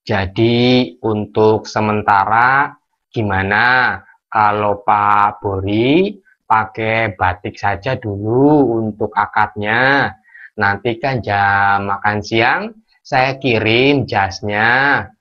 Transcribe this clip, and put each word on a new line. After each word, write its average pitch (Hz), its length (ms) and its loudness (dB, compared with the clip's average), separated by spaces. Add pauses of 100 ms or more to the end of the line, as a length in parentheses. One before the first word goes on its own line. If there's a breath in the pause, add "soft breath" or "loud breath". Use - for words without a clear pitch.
Jadi, 117 1040 0
untuk 107 640 0
sementara, 107 1040 0 (400)
gimana 104 880 0 (240 soft breath)
kalau 104 560 0
Pak 104 640 2
Bori 113 760 0 (320 soft breath)
pakai 110 640 -2
batik 95 460 -4
saja 101 400 -4
dulu 117 840 0
untuk 107 320 -6
akadnya? 110 1040 0 (400 loud breath)
Nanti 104 400 -2
kan 131 240 -4
jam 98 640 0
makan 104 400 -4
siang, 120 360 0 (420)
saya 135 340 -2
kirim 120 720 2
jasnya. 107 960 0 (160)